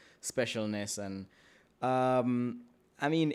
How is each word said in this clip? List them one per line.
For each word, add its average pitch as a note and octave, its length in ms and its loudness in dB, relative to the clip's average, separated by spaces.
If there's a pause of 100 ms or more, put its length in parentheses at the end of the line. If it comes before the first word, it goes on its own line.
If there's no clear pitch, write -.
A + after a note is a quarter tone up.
(220)
specialness. G#2+ 760 -4
And, G2 280 -6 (560)
um, B2 800 2 (400)
I C#3+ 80 2
mean, D#3+ 260 2